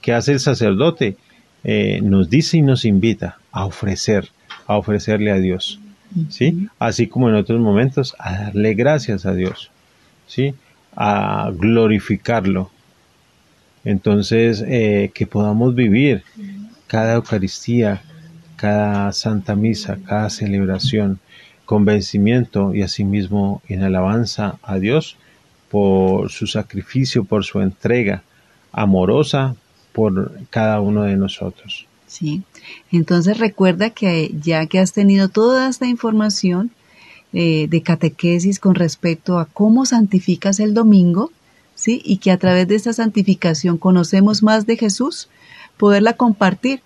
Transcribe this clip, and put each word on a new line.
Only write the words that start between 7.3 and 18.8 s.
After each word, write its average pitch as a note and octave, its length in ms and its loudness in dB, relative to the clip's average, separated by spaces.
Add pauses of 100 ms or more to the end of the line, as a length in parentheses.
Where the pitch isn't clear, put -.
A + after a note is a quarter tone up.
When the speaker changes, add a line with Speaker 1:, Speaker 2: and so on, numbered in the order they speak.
Speaker 1:
otros A2+ 240 0
momentos, A#2+ 580 0
a - 140 -8
darle G#2 420 -2
gracias A#2 500 -2
a F#2+ 100 -2
Dios, F#2 360 -6 (560)
¿sí? C3+ 280 -4 (420)
A G#2 580 -2
glorificarlo. G#2 1160 0 (1120)
Entonces, G#2+ 800 0
eh, G#2 480 0
que G2+ 120 -4
podamos G#2+ 480 0
vivir A#2+ 480 2 (640)
cada A2+ 280 0
Eucaristía, A2 880 -2 (540)
cada G#2 560 0